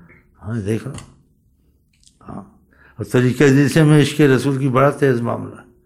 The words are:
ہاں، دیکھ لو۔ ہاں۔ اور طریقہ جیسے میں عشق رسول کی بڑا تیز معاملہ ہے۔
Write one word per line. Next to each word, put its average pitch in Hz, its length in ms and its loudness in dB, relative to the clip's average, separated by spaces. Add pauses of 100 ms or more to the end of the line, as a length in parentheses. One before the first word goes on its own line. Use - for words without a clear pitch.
(420)
ہاں، 113 180 -8
دیکھ 104 280 -6
لو۔ 147 60 -14 (1300)
ہاں۔ - 140 -16 (540)
اور 110 80 -10
طریقہ 127 400 0
جیسے 139 380 4
میں 151 200 4
عشق 139 180 -2
رسول 135 380 2
کی 139 100 -4
بڑا 131 220 2
تیز 135 300 0
معاملہ 110 340 -8
ہے۔ - 120 -20 (200)